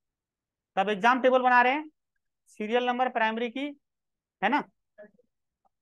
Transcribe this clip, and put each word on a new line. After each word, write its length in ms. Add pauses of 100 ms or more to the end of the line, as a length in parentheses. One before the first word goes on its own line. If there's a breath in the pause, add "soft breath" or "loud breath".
(760)
तब 120
exam 320
table 200
बना 200
रहे 120
हैं, 160 (580)
serial 380
number, 240
primary 400
की, 160 (760)
है 80
ना, 140 (1200)